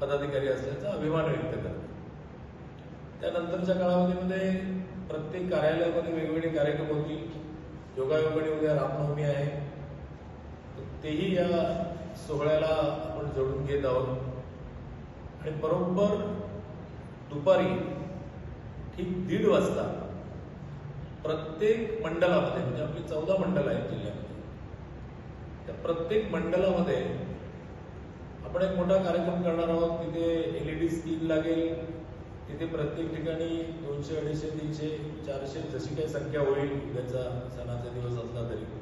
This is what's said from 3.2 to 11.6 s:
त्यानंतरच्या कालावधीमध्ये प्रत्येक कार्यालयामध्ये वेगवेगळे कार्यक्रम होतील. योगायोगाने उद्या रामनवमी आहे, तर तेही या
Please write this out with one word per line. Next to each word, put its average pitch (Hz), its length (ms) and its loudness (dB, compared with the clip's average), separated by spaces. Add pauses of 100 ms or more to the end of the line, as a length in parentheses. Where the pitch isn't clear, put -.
त्यानंतरच्या 175 540 2
कालावधीमध्ये 185 760 4 (580)
प्रत्येक 175 420 -2
कार्यालयामध्ये 165 640 4
वेगवेगळे 160 360 0
कार्यक्रम 151 480 2
होतील. - 460 -4 (540)
योगायोगाने 156 540 2
उद्या 151 240 4
रामनवमी 147 480 2
आहे, 143 220 2 (1300)
तर - 60 -8 (200)
तेही 170 320 0
या 180 120 4 (720)